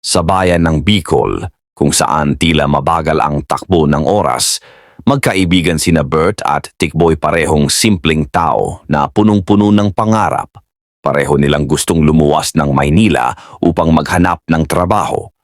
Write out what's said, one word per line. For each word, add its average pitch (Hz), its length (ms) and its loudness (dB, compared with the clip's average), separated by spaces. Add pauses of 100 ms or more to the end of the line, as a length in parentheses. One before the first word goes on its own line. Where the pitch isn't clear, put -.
Sa 87 160 -2
bayan 90 400 2
ng 78 160 0
Bicol, 65 560 -2 (400)
kung 71 160 0
saan 71 400 0
tila 76 320 0
mabagal 78 560 0
ang 73 240 -4
takbo 80 400 0
ng 73 240 0
oras, 80 480 -2 (480)
magkaibigan 92 720 0
sina 80 240 0
Bert 78 400 -2
at - 400 -4
Tikboy, 82 320 2
parehong 76 560 0
simpleng 80 560 0
tao 67 640 -2
na 71 160 0
punong-puno 104 640 2
ng 104 240 2
pangarap. 107 720 -2 (320)
Pareho 71 400 0
nilang 71 320 0
gustong 78 320 0
lumuwas 76 560 2
ng 71 160 0
Maynila 71 640 0 (240)
upang 82 320 2
maghanap 87 560 0
ng 80 160 2
trabaho. 92 640 -2 (140)